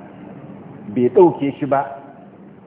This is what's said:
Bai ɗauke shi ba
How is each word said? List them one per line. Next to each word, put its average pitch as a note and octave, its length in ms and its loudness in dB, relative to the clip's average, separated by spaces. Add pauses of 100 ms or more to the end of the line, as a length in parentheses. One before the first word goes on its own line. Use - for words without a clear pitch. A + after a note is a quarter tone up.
(920)
Bai B2 160 4
ɗauke C#3+ 480 4
shi - 80 -6
ba C3+ 200 2 (800)